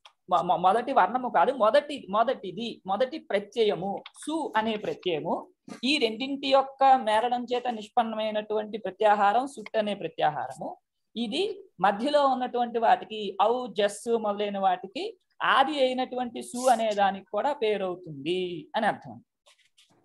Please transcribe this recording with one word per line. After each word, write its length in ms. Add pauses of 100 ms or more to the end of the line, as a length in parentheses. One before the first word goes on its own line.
(300)
మొ-, 120
మొ-, 180
మొదటి 340
వర్ణము 360
కాదు, 220
మొదటి, 580
మొదటిది, 760
మొదటి 340
ప్రత్యయము 840 (120)
సు 400
అనే 200
ప్రత్యయము. 720 (360)
ఈ 140
రెండింటి 500
యొక్క 360
మేళనం 680
చేత 140
నిష్పన్నమైనటువంటి 1080
ప్రత్యాహారం 680
సుట్ 300
అనే 160
ప్రత్యాహారము. 840 (380)
ఇది 480 (180)
మధ్యలో 460
ఉన్నటువంటి 520
వాటికి 640
ఔ, 260
జస్ 500
మొదలైన 400
వాటికి 600 (260)
ఆది 360
అయినటువంటి 640
సు 260
అనే 240
దానికి 320
కూడా 280
పేరవుతుంది 1200
అని 100
అర్థం. 380 (800)